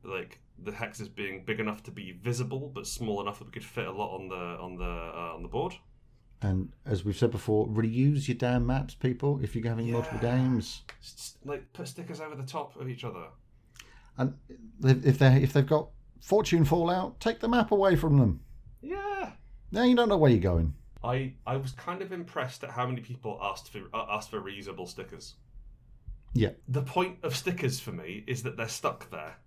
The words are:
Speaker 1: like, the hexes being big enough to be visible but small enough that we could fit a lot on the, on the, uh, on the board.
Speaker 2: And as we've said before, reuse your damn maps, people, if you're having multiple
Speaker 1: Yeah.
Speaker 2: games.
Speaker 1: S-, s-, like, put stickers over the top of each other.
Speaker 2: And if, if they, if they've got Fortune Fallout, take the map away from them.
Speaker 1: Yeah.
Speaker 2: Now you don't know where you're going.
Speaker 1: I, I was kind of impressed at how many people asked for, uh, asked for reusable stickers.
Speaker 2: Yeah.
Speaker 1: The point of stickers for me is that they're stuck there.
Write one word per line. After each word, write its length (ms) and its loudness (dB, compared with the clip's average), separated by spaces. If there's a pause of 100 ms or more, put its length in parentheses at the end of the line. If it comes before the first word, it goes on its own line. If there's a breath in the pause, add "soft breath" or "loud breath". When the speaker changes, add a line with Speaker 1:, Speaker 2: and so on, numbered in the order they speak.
Speaker 1:
like, 380 -10 (220)
the 100 -8
hexes 420 -10
being 300 -8
big 160 -4
enough 220 -4
to 80 -16
be 220 -12 (100)
visible 520 -4
but 120 -10
small 360 -4
enough 160 -6
that 80 -16
we 40 -18
could 140 -12
fit 220 -6
a 60 -6
lot 220 -4
on 140 -8
the, 80 -8
on 400 -8
the, 80 -4
uh, 500 -6
on 80 -10
the 60 -10
board. 260 -4 (680)
Speaker 2:
And 300 0 (140)
as 180 -2
we've 120 -2
said 140 4
before, 380 2
reuse 600 2
your 60 0
damn 320 2
maps, 280 -2
people, 480 0
if 120 -4
you're 140 -2
having 240 -2
multiple 300 -2
Speaker 1:
Yeah. 160 2
Speaker 2:
games. 440 2 (200)
Speaker 1:
S-, 160 -18
s-, 260 -14
like, 300 -8
put 140 -10
stickers 320 -12
over 140 -10
the 120 -10
top 300 -8
of 120 -8
each 160 -8
other. 200 -8 (920 soft breath)
Speaker 2:
And 180 0 (480)
if, 220 6
if 140 6
they, 240 8
if 100 2
they've 140 6
got 220 2 (340)
Fortune 420 6
Fallout, 560 2
take 200 -2
the 80 0
map 240 4
away 240 8
from 220 6
them. 220 6 (400)
Speaker 1:
Yeah. 520 -6 (380)
Speaker 2:
Now 120 2
you 120 8
don't 140 6
know 100 6
where 120 8
you're 100 8
going. 320 2 (320)
Speaker 1:
I, 300 -2 (120)
I 100 -2
was 160 -6
kind 300 -8
of 100 -10
impressed 520 -8
at 60 -12
how 160 -2
many 160 -4
people 400 -8
asked 280 -6
for, 100 -10 (120)
uh, 180 -4
asked 200 -4
for 100 -6
reusable 480 -10
stickers. 460 -14 (1000)
Speaker 2:
Yeah. 160 4 (180)
Speaker 1:
The 140 0
point 400 -2
of 140 -4
stickers 440 -2
for 120 -10
me 340 -10
is 180 -4
that 120 -6
they're 120 -6
stuck 420 -6
there. 260 -12 (100)